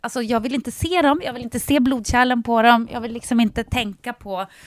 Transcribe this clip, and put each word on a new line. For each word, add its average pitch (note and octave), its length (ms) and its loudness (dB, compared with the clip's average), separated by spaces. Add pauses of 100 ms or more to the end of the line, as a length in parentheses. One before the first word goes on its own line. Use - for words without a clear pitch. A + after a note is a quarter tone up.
Alltså, A#3+ 220 -6
jag A3+ 180 0
vill A#3 140 -4
inte A#3+ 160 -6
se F4 320 -2
dem, D4 220 4
jag - 80 -6
vill B3 100 -12
inte A#3+ 180 -6
se C#4+ 200 2
blodkärlen B3 600 2
på A#3 200 2
dem, A#3 300 6
jag A#3+ 80 -8
vill A3 120 -8
liksom A#3 280 0
inte A3 240 0
tänka A#3 480 -6
på G3 340 -8 (200)